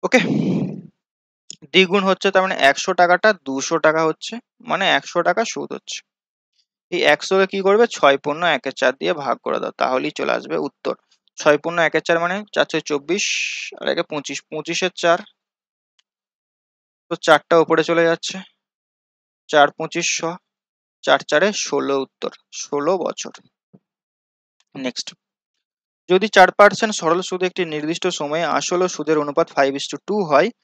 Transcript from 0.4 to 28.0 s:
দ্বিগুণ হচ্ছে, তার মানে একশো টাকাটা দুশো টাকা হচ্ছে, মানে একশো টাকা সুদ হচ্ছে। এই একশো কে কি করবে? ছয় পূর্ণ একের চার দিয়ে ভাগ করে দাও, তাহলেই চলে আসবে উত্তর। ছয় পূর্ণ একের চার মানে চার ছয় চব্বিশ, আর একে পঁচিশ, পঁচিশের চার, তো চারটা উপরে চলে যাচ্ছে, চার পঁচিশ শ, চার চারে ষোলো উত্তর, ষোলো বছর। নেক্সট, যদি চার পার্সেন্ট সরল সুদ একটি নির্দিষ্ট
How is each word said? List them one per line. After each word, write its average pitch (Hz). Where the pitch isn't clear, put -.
দ্বিগুণ 190
হচ্ছে, 190
তার 185
মানে 185
একশো -
টাকাটা 180
দুশো 135
টাকা 156
হচ্ছে, -
মানে 175
একশো -
টাকা 180
সুদ 143
হচ্ছে। -
এই 175
একশো 151
কে 190
কি 196
করবে? 208
ছয় 139
পূর্ণ 147
একের 131
চার 127
দিয়ে 170
ভাগ 123
করে 135
দাও, -
তাহলেই 131
চলে 135
আসবে 151
উত্তর। -
ছয় 147
পূর্ণ 170
একের 156
চার 170
মানে 180
চার 147
ছয় 156
চব্বিশ, 151
আর -
একে 165
পঁচিশ, 143
পঁচিশের 170
চার, 170
তো 170
চারটা 165
উপরে 160
চলে 170
যাচ্ছে, -
চার 147
পঁচিশ 165
শ, -
চার 143
চারে 156
ষোলো 139
উত্তর, -
ষোলো 143
বছর। -
নেক্সট, 131
যদি 190
চার 185
পার্সেন্ট 208
সরল 165
সুদ 185
একটি 180
নির্দিষ্ট 156